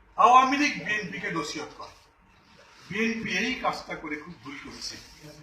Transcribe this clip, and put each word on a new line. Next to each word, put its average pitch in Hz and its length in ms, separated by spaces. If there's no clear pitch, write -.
আওয়ামী 254 420
লীগ 226 280
বিএনপি-কে 196 460
নসিহত 156 360
করে। - 120
বিএনপি 214 480
এই 254 180
কাজটা 185 400
করে 151 200
খুব 165 280
ভুল 139 200
করেছে। - 340